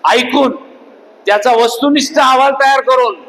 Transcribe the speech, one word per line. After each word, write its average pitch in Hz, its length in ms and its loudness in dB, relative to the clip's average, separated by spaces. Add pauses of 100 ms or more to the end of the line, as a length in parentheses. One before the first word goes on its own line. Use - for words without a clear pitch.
ऐकून, 254 460 0 (680)
त्याचा 208 260 0
वस्तुनिष्ठ 262 640 0
अहवाल 269 340 2
तयार 269 300 0
करून 247 480 -2